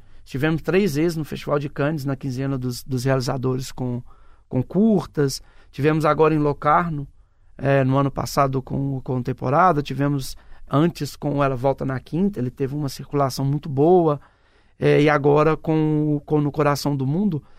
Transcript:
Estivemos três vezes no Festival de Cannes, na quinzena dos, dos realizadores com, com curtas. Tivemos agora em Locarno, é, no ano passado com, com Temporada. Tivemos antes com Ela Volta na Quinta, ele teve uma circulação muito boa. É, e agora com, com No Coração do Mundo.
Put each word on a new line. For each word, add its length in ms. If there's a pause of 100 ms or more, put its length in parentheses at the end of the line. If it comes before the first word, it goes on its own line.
(240)
Estivemos 360
três 360
vezes 200
no 80
Festival 340
de 100
Cannes, 360
na 120
quinzena 420
dos, 260
dos 200
realizadores 680
com, 300 (460)
com 140
curtas. 800 (280)
Tivemos 340
agora 300
em 40
Locarno, 680 (500)
é, 260
no 140
ano 140
passado 520
com, 380
com 220
Temporada. 600
Tivemos 540 (340)
antes 460
com 260
Ela 140
Volta 280
na 140
Quinta, 400
ele 120
teve 240
uma 140
circulação 560
muito 240
boa. 520 (580)
É, 240
e 60
agora 480
com, 680
com 160
No 120
Coração 420
do 120
Mundo. 360 (160)